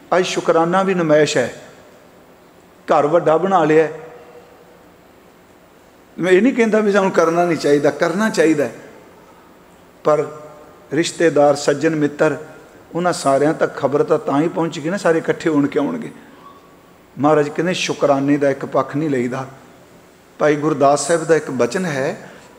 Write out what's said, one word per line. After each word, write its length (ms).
ਅੱਜ 80
ਸ਼ੁਕਰਾਨਾ 580
ਵੀ 120
ਨਮਾਇਸ਼ 420
ਹੈ। 260
ਘਰ 180
ਵੱਡਾ 300
ਬਣਾ 280
ਲਿਆ 200
ਹੈ। 80
ਮੈਂ 140
ਇਹ 100
ਨਹੀਂ 120
ਕਹਿੰਦਾ 260
ਵੀ 120
ਸਾਨੂੰ 180
ਕਰਨਾ 340
ਨਹੀਂ 140
ਚਾਹੀਦਾ, 320
ਕਰਨਾ 400
ਚਾਹੀਦਾ 340
ਹੈ। 100
ਪਰ 220
ਰਿਸ਼ਤੇਦਾਰ, 640
ਸੱਜਣ, 420
ਮਿੱਤਰ, 400
ਉਹਨਾਂ 180
ਸਾਰਿਆਂ 420
ਤੱਕ 220
ਖਬਰ 260
ਤਾਂ, 160
ਤਾਂ 220
ਹੀ 80
ਪਹੁੰਚੇਗੀ 420
ਨਾ, 60
ਸਾਰੇ 220
ਇਕੱਠੇ 320
ਹੋਣ 160
ਕੇ 120
ਆਉਣਗੇ। 320
ਮਹਾਰਾਜ 300
ਕਹਿੰਦੇ, 260
ਸ਼ੁਕਰਾਨੇ 640
ਦਾ 140
ਇੱਕ 140
ਪੱਖ 320
ਨਹੀਂ 140
ਲਈਦਾ। 360
ਭਾਈ 180
ਗੁਰਦਾਸ 500
ਸਾਹਿਬ 180
ਦਾ 120
ਇੱਕ 140
ਬਚਨ 340
ਹੈ, 460